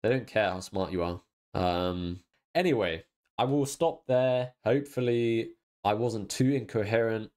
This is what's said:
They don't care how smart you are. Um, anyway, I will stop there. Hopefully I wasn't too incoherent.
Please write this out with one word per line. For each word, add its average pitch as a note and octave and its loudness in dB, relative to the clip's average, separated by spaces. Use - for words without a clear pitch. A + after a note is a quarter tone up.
They G#2+ 2
don't B2+ 0
care G#2 2
how F#2 -6
smart F#2 -4
you F2 0
are. F2 -4
Um, F2+ -2
anyway, A2 0
I A#2 2
will C#3 0
stop D#3+ -2
there. B2+ 0
Hopefully A#2+ 0
I G#2 4
wasn't A2 -2
too C3 2
incoherent. A2+ 0